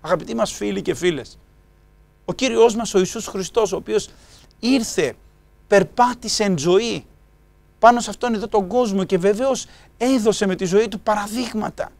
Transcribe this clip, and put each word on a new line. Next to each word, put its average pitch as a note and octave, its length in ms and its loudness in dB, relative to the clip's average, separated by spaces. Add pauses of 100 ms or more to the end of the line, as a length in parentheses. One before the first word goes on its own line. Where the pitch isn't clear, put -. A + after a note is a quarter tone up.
Αγαπητοί E3+ 340 -4
μας A3+ 180 -2
φίλοι G3+ 300 -6
και F3+ 120 -4
φίλες, D3 440 -4 (840)
ο F3+ 80 -6
Κύριός A3+ 420 4
μας A3+ 200 -6
ο G3+ 40 4
Ιησούς F#3+ 280 -2
Χριστός, F#3+ 460 -2
ο F3+ 40 -4
οποίος G#3+ 320 -4 (500)
ήρθε, A3+ 560 0 (520)
περπάτησε A3 800 2
εν F#3+ 140 0
ζωή F#3 460 0 (760)
πάνω A#3+ 220 6
σε G#3+ 100 -8
αυτόν A#3 240 -4
εδώ G#3+ 140 -6
τον G#3 180 0
κόσμο G3 380 0
και F#3 140 -2
βεβαίως G#3+ 480 0 (300)
έδωσε A#3 500 0
με F#3+ 80 0
τη F#3+ 100 -4
ζωή G3+ 240 2
του G3+ 120 -8
παραδείγματα. G#3+ 880 -4 (120)